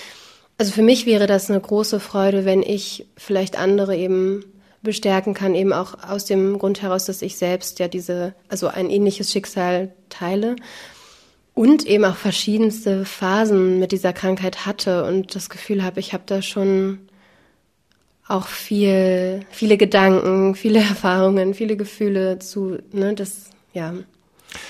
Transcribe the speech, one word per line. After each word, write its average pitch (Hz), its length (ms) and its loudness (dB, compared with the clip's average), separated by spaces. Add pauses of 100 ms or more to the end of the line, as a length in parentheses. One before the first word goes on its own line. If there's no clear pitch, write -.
(580)
Also 208 120 0
für 214 120 2
mich 226 240 4
wäre 208 200 4
das 196 240 2
eine 202 100 2
große 208 380 -2
Freude, 196 460 0
wenn 190 180 4
ich - 420 -6 (120)
vielleicht 190 420 -4
andere 196 380 2
eben 185 480 0 (360)
bestärken 202 540 0
kann, 196 220 0
eben 196 160 2
auch 175 220 -4 (140)
aus 196 160 -6
dem 196 320 0
Grund 196 260 -2
heraus, 185 220 -2
dass 190 160 -8
ich - 160 -8
selbst 180 440 -4
ja 175 80 -2
diese, 175 460 -6 (140)
also 190 200 -4
ein 185 220 -4
ähnliches 202 420 0
Schicksal 185 600 -2 (160)
teile 202 460 -2 (1000)
und 285 320 6
eben 208 200 4
auch 190 100 2
verschiedenste 214 880 0
Phasen 190 760 2
mit 185 100 0
dieser 185 220 0
Krankheit 190 540 -4
hatte 190 380 -2
und 190 300 -2
das 185 160 -10
Gefühl 196 320 -4
habe, 185 160 -6
ich 185 140 -8
habe 180 140 -8
da 196 160 -2
schon 196 580 0 (1300)
auch 185 180 -2
viel, 190 920 0 (100)
viele 214 260 2
Gedanken, 190 800 4
viele 214 240 2
<laughs> 208 100 4
Erfahrungen, 190 680 2
viele 214 220 -4
Gefühle 196 600 -2
zu, 190 400 -6 (140)
ne, 202 220 -2
das, 196 360 -12 (220)
ja. 170 220 -8 (760)